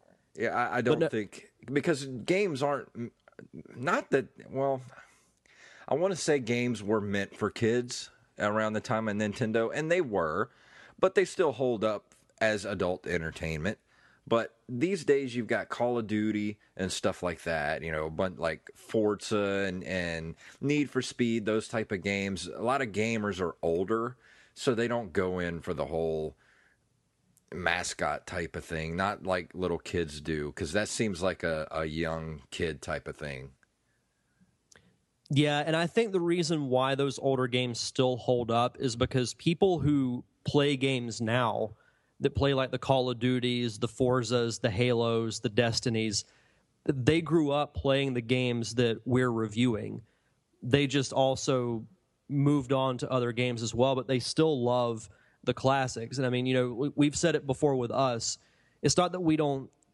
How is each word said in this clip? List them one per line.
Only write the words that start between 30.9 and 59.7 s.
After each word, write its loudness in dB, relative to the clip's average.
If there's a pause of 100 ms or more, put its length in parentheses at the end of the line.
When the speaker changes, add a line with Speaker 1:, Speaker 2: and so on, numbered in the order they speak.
Speaker 1:
like 0
a, -2
a -2
young -4 (100)
kid -4
type -6
of -10
thing. -10 (1800)
Speaker 2:
Yeah, 2
and 0
I 2
think 0
the 2
reason 0
why 2
those 0
older 0
games -2
still 0
hold 0
up 2
is -2
because 0
people 2
who 0 (220)
play 2
games -2
now 0 (500)
that 2
play, 2
like, 0
the -2
Call 2
of -4
Duties, 0
the 0
Forzas, 2
the 2
Halos, 2
the -2
Destinies, 0 (600)
they 4
grew 2
up 0
playing 2
the -2
games 0
that 2
we're 4
reviewing. 0 (640)
They 2
just -2
also 0 (440)
moved 2
on 2
to -6
other 0
games -2
as -4
well, 4
but -4
they 2
still 2
love 0 (340)
the 2
classics. 0
And 0
I 2
mean, 0
you 2
know, 2
we, -2
we've 4
said 4
it -2
before 2
with 0
us. 0 (440)
It's 2
not 4
that -4
we 4
don't 0 (240)